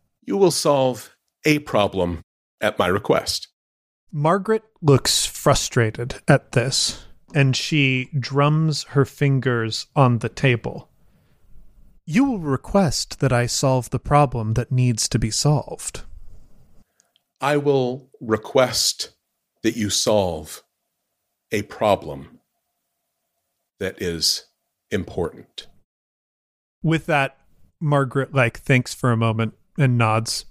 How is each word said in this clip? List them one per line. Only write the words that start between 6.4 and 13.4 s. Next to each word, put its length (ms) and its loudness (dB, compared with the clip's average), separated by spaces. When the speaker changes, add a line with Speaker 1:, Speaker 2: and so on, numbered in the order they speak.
Speaker 2:
this, 500 -2
and 220 2
she 600 0
drums 720 0
her 160 2
fingers 920 -2
on 240 4
the 100 -4
table. 600 -2
"You 200 2
will 140 -2
request 800 -2
that 140 2
I 140 2